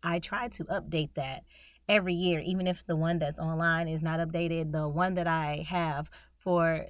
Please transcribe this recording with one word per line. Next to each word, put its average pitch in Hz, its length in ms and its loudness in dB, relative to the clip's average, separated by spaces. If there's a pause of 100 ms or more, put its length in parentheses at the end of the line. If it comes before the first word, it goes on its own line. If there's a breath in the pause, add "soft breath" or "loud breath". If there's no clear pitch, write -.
I 170 160 0
try 240 300 -4
to - 160 -6
update 160 480 -2
that 135 320 -6 (420 loud breath)
every 190 260 4
year, 170 280 2
even 185 260 -2
if 180 180 -2
the 160 120 0
one 165 220 2
that's 147 200 -4
online 165 480 2
is 160 140 -2
not 160 180 0
updated. 165 540 0
The 151 160 0
one 180 240 2
that 175 140 0
I 156 380 0
have 156 440 -2 (260 loud breath)
for 165 540 2